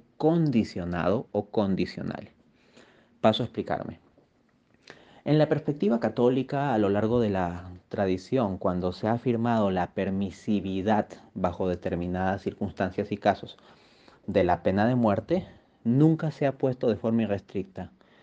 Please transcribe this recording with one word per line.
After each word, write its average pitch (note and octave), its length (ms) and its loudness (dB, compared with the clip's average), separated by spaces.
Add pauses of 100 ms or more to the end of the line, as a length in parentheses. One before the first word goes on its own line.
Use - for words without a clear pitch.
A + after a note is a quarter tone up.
(180)
condicionado G#2 1120 0
o G#2 140 -2
condicional. - 840 -2 (920)
Paso A2 220 4
a - 20 -2
explicarme. - 540 -6 (1200)
En D3 140 4
la D3+ 100 6
perspectiva D3 520 0
católica, C3 720 0
a A2 60 2
lo G2+ 100 2
largo G#2+ 300 2
de A2+ 100 2
la F2+ 400 -2 (200)
tradición, G2 680 -2
cuando F2+ 360 -2
se - 140 -6
ha A2 40 2
afirmado A#2 580 0
la F2+ 220 -2
permisividad G2 1160 -2 (280)
bajo F#2 340 -2
determinadas F2+ 720 -2
circunstancias G2+ 720 -4
y G#2 60 -4
casos - 400 -2 (680)
de G2 180 2
la F2 200 2
pena G2 240 2
de B2+ 80 2
muerte, A#2+ 500 0 (380)
nunca D3+ 480 4
se - 160 -2
ha C3+ 100 -2
puesto B2+ 320 0
de G#2+ 60 2
forma A2+ 280 0
irrestricta: G2 680 -6 (320)